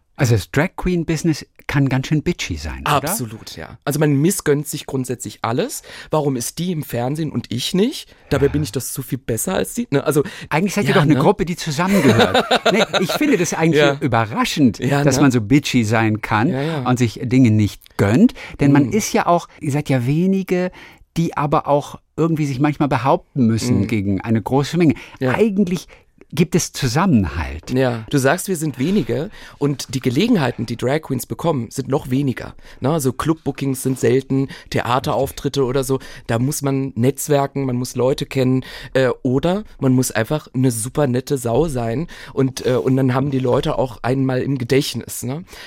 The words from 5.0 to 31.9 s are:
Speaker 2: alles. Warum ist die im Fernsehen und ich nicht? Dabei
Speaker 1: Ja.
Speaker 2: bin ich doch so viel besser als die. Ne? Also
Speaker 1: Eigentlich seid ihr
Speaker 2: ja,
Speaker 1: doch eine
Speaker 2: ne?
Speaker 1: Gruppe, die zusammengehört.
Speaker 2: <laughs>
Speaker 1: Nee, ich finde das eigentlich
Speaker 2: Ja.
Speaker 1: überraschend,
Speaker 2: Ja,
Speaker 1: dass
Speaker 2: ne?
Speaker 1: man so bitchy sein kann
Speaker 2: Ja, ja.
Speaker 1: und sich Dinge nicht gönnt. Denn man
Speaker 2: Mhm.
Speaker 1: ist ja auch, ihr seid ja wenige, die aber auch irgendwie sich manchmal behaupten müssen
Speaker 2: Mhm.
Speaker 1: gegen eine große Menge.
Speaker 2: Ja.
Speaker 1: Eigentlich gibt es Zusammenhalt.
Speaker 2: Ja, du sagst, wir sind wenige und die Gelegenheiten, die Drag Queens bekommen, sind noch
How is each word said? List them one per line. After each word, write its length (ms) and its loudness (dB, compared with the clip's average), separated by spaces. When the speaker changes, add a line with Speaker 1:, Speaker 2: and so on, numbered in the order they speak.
Speaker 2:
alles. 400 -4
Warum 240 2
ist 240 -8
die 140 -4
im 100 -4
Fernsehen 480 -4
und 200 -6
ich 220 -4
nicht? 400 0
Dabei 180 4
Speaker 1:
Ja. 40 0
Speaker 2:
bin 100 0
ich 100 -4
doch 100 -4
so 200 -8
viel 160 -6
besser 380 -4
als 180 -2
die. 160 -6
Ne? 140 0
Also 200 2
Speaker 1:
Eigentlich 260 0
seid 80 0
ihr 60 2
Speaker 2:
ja, 60 2
Speaker 1:
doch 80 6
eine 120 4
Speaker 2:
ne? 60 4
Speaker 1:
Gruppe, 240 2
die 100 -4
zusammengehört. 920 2
Speaker 2:
<laughs> 220 2
Speaker 1:
Nee, 120 2
ich 140 0
finde 240 2
das 180 -2
eigentlich 260 4
Speaker 2:
Ja. 180 4
Speaker 1:
überraschend, 800 2
Speaker 2:
Ja, 240 0
Speaker 1:
dass 120 4
Speaker 2:
ne? 80 2
Speaker 1:
man 80 6
so 100 2
bitchy 440 2
sein 360 0
kann 280 0
Speaker 2:
Ja, 120 -2
ja. 220 -2
Speaker 1:
und 160 0
sich 240 -2
Dinge 260 4
nicht 480 0
gönnt. 360 4
Denn 120 4
man 160 6
Speaker 2:
Mhm. 40 -6
Speaker 1:
ist 220 -2
ja 120 2
auch, 220 2
ihr 120 -4
seid 180 -2
ja 160 0
wenige, 640 0
die 180 0
aber 320 0
auch 320 -2
irgendwie 300 0
sich 140 -4
manchmal 300 0
behaupten 580 0
müssen 340 2
Speaker 2:
Mhm. 60 -2
Speaker 1:
gegen 340 0
eine 200 0
große 360 0
Menge. 160 4
Speaker 2:
Ja. 140 0
Speaker 1:
Eigentlich 540 0
gibt 220 2
es 160 0
Zusammenhalt. 1000 0
Speaker 2:
Ja, 380 0
du 80 0
sagst, 300 2
wir 80 -2
sind 240 -4
wenige 500 0
und 380 -4
die 40 -2
Gelegenheiten, 680 0
die 120 -6
Drag 240 -2
Queens 240 -6
bekommen, 460 -4
sind 180 -8
noch 200 -2